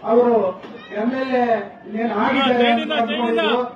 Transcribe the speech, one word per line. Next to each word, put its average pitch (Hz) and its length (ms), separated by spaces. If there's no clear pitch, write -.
ಅವರು 240 260
ಎಂ 240 100
ಎಲ್ 254 200
ಎ 240 60
ಇನ್ನೇನು 220 360
ಆಗಿದ್ದಾರೆ 247 520
ಅಂತ 233 260
ಅಂದ್ಕೊಂಡಿದ್ರು. 233 580